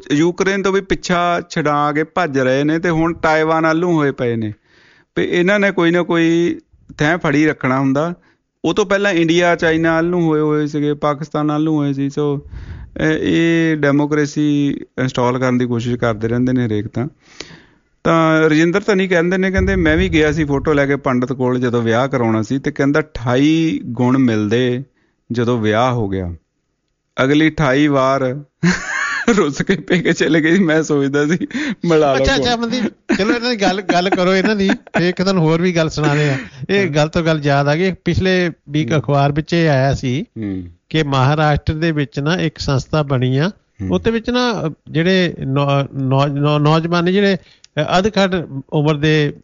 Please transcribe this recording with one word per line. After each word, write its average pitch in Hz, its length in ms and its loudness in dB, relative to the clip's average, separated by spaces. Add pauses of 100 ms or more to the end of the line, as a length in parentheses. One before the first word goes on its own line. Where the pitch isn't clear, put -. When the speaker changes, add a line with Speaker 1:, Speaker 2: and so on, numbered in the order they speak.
(140)
Speaker 1:
ਯੂਕਰੇਨ 180 500 0
ਤੋਂ 196 80 0
ਵੀ 196 100 0
ਪਿੱਛਾ 175 680 -2
ਛਡਾ 147 420 0
ਕੇ 147 120 -2
ਭੱਜ 156 360 -2
ਰਹੇ 131 240 2
ਨੇ, 156 160 0
ਤੇ 180 100 -2
ਹੁਣ 165 240 0
ਤਾਇਵਾਨ 160 540 0
ਵੱਲੋਂ 165 260 0
ਹੋਏ 147 180 2
ਪਏ 123 240 -4
ਨੇ। 110 180 -6 (640)
ਵੀ 180 60 0
ਇਹਨਾਂ 180 360 2
ਨੇ 196 120 2
ਕੋਈ 175 200 2
ਨਾ 175 120 2
ਕੋਈ 170 560 0 (380)
ਥੈਂ 156 200 0
ਫੜੀ 156 300 2
ਰੱਖਣਾ 135 320 -2
ਹੁੰਦਾ। 139 340 0 (520)
ਉਹ 160 80 0
ਤੋਂ 202 120 0
ਪਹਿਲਾਂ 202 260 0
ਇੰਡੀਆ, 170 440 2
ਚਾਈਨਾ 165 400 0
ਵੱਲ 160 100 0
ਨੂੰ 180 160 0
ਹੋਏ 156 180 2
ਹੋਏ 151 280 0
ਸੀਗੇ, 147 260 -2
ਪਾਕਿਸਤਾਨ 151 580 -2
ਵੱਲ 151 120 0
ਨੂੰ 156 120 0
ਹੋਏ 143 180 0
ਸੀ। 139 160 -4
ਸੋ, 143 360 -4 (560)
ਇਹ, 156 200 0
ਇਹ 165 560 2
ਡੈਮੋਕ੍ਰੇਸੀ 147 1000 0 (220)
ਇੰਸਟਾਲ 127 400 0
ਕਰਨ 127 180 0
ਦੀ 123 80 0
ਕੋਸ਼ਿਸ਼ 120 300 -2
ਕਰਦੇ 117 320 -2
ਰਹਿੰਦੇ 123 260 0
ਨੇ 123 120 0
ਹਰੇਕ 107 220 -2
ਤਾਂ। 120 200 -6 (960)
ਤਾਂ 160 380 4
ਰਜਿੰਦਰ 160 460 2
ਧਨੀ 190 200 2
ਕਹਿੰਦੇ 180 300 0
ਨੇ, 185 140 0
ਕਹਿੰਦੇ, 190 240 0
"ਮੈਂ 160 220 2
ਵੀ 185 120 0
ਗਿਆ 151 220 2
ਸੀ 156 140 -2
ਫੋਟੋ 143 280 0
ਲੈ 139 120 2
ਕੇ 139 100 0
ਪੰਡਤ 127 380 -2
ਕੋਲ 127 260 0
ਜਦੋਂ 120 220 0
ਵਿਆਹ 113 260 2
ਕਰਾਉਣਾ 117 340 0
ਸੀ, 135 180 -4
ਤੇ 143 120 -4
ਕਹਿੰਦਾ 143 280 0
ਅਠਾਈ 147 840 0
ਗੁਣ 123 320 0
ਮਿਲਦੇ 123 680 0 (480)
ਜਦੋਂ 120 300 0
ਵਿਆਹ 110 320 2
ਹੋ 113 160 -2
ਗਿਆ। 92 260 -4 (880)
ਅਗਲੀ 151 260 4
ਅਠਾਈ 147 380 2
ਵਾਰ 135 560 0 (200)
<laughs> - 760 -2
ਰੁੱਸ 147 240 0
ਕੇ - 140 0
ਪੇਕੇ 175 380 0
ਚਲੇ 160 280 2
ਗਈ। 165 180 2
ਮੈਂ 160 240 2
ਸੋਚਦਾ 147 440 0
ਸੀ 170 100 0 (480)
ਮਿਲਾ 151 300 4
ਲਓ 135 80 0
Speaker 2:
ਅੱਛਾ, - 120 2
ਅੱਛਾ, 240 200 0
Speaker 1:
ਗੁਣ।" 233 100 -4
Speaker 2:
ਮਨਦੀਪ, 233 520 -4
ਚਲੋ 208 180 0
ਇਹਨਾਂ 240 140 -4
ਦੀ 233 120 -2
ਗੱਲ, 190 200 0
ਗੱਲ 180 280 0
ਕਰੋ 185 240 2
ਇਹਨਾਂ 190 220 2
ਦੀ, 196 140 0 (300)
ਤੇ 175 100 2
ਇੱਕ 185 120 -4
ਤੁਹਾਨੂੰ 185 220 2
ਹੋਰ 160 180 2
ਵੀ 180 140 0
ਗੱਲ 160 140 0
ਸੁਣਾਉਂਦੇ 151 400 0
ਆ। 135 80 -2 (320)
ਇਹ 196 200 0
ਗੱਲ 151 180 2
ਤੋਂ 170 140 -2
ਗੱਲ 160 220 0
ਯਾਦ 143 240 2
ਆ 147 80 2
ਗਈ, 180 180 0 (120)
ਪਿਛਲੇ 180 460 0 (180)
ਵੀਕ 156 220 -2
Speaker 1:
ਹੂੰ। 156 80 2
Speaker 2:
ਅਖਬਾਰ 143 320 2
ਵਿੱਚ 151 220 -4
ਇਹ 165 160 2
ਆਇਆ 135 240 2
ਸੀ 131 320 -4 (120)
Speaker 1:
ਹੂੰ। 98 260 -6 (260)
Speaker 2:
ਕਿ 156 140 0
ਮਹਾਰਾਸ਼ਟਰ 147 720 2
ਦੇ 160 180 -2
ਵਿੱਚ 147 280 -4
ਨਾ 151 160 0
ਇੱਕ 165 220 -4
ਸੰਸਥਾ 147 440 -2
ਬਣੀ 131 360 0
ਆ, 151 100 0
Speaker 1:
ਹੂੰ। - 440 -10
Speaker 2:
ਉਹਦੇ 185 200 0
ਵਿੱਚ 233 180 -4
ਨਾ, 240 380 -2
ਅ, 151 40 -4 (200)
ਜਿਹੜੇ 175 480 2
ਨੌ-, 139 540 0
ਨੌ-, 135 400 0
ਨੌ-, 147 260 0
ਨੌਜਵਾਨ 165 440 2
ਨੇ 175 80 2
ਜਿਹੜੇ, 196 240 2
ਅ, - 640 -4
ਅਧਖੜ 190 480 0 (260)
ਉਮਰ 156 220 2
ਦੇ 151 380 0 (100)